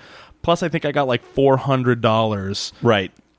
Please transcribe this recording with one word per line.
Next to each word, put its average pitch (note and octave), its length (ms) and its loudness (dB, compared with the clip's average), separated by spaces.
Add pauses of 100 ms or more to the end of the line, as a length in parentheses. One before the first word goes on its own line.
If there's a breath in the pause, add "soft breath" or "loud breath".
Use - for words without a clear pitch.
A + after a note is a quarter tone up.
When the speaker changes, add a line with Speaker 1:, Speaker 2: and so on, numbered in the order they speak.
(420 loud breath)
Speaker 1:
Plus, E3+ 200 0
I F3+ 80 -2
think D#3+ 160 -6
I D3 60 -4
got, C#3+ 160 -2
like, A#2+ 160 -2
four C3+ 340 2
hundred B2+ 440 0
dollars A2 720 -2 (120)
Speaker 2:
Right. G2+ 280 2 (280)